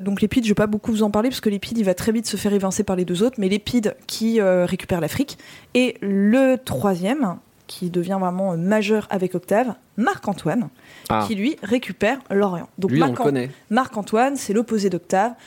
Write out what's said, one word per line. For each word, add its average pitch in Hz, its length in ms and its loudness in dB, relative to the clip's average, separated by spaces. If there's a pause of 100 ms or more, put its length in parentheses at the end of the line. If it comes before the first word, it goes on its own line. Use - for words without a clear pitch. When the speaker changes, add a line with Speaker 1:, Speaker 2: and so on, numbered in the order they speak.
Speaker 1:
donc 196 200 -4
Lépide, 226 240 2
je 214 60 4
vais 196 40 2
pas 208 120 2
beaucoup 214 260 -2
vous 214 100 0
en 208 80 2
parler 214 180 2
parce - 120 -6
que 220 80 0
Lépide, 202 280 -4
il 226 60 2
va 185 120 2
très 220 180 0
vite 220 140 -2
se 208 100 -4
faire 202 160 0
évincer 196 320 0
par 190 100 -2
les 180 80 0
deux 175 200 0
autres, 254 160 2
mais 190 100 2
Lépide 208 480 0 (100)
qui, 226 320 0
euh, 185 260 4
récupère 180 360 -2
l'Afrique, - 360 -2 (360)
et 247 260 2
le 214 640 4
troisième, 190 720 -2 (320)
qui - 220 -8
devient 180 320 -2
vraiment, 185 320 -2
euh, 165 40 -2
majeur 208 520 0
avec 185 240 -2
Octave, 208 400 0 (240)
Marc-Antoine, 202 720 -2 (400)
Speaker 2:
Ah. 110 160 2
Speaker 1:
qui 98 80 -4
lui 240 300 -2
récupère 240 560 -2 (100)
l'Orient. 196 480 0
Donc 185 140 0
Speaker 2:
Lui, 143 100 4
on 180 60 4
Speaker 1:
Marc-An-, 214 160 -2
Speaker 2:
le 147 80 2
connaît. 131 200 -2 (200)
Speaker 1:
Marc-Antoine, 240 640 0
c'est - 180 -4
l'opposé 214 380 0
d'Octave. 190 400 0 (160)